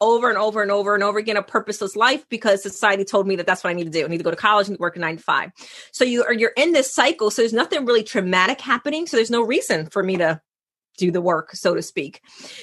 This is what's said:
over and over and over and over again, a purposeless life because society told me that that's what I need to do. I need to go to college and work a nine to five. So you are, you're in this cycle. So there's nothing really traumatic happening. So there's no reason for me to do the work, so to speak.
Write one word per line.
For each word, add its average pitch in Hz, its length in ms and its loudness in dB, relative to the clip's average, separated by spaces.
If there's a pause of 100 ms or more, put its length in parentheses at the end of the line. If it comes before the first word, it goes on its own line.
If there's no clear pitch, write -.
over 233 280 4
and 214 80 0
over 214 240 0
and 202 100 0
over 202 220 2
and 202 100 2
over 202 160 0
again, 214 180 -2
a 202 60 0
purposeless 208 520 -4
life 262 340 2
because 214 340 0
society 196 400 0
told 196 240 0
me 196 100 0
that 175 80 -4
that's 185 180 0
what 185 60 0
I 175 40 -2
need 175 120 -4
to 160 40 -8
do. 156 160 -2
I - 20 -6
need 170 100 -4
to 165 60 -6
go 165 80 0
to 165 60 -4
college 208 320 2
and 196 100 -6
work 170 160 -4
a 180 40 -14
nine 165 180 -4
to 160 60 -20
five. 151 280 -2 (400)
So - 120 0
you 240 200 0
are, 240 100 0
you're 226 220 0
in 311 180 2
this 269 200 2
cycle. 277 380 2
So - 100 -2
there's 226 120 2
nothing 269 320 -2
really 233 180 2
traumatic 190 580 0
happening. 285 460 -4
So 285 100 -2
there's 226 140 2
no 233 100 0
reason 214 460 -2
for 196 160 -2
me 185 140 -2
to 160 240 0 (560)
do 180 120 2
the 175 120 -2
work, 175 340 -2
so 180 180 0
to 165 80 -2
speak. 160 400 -8 (420)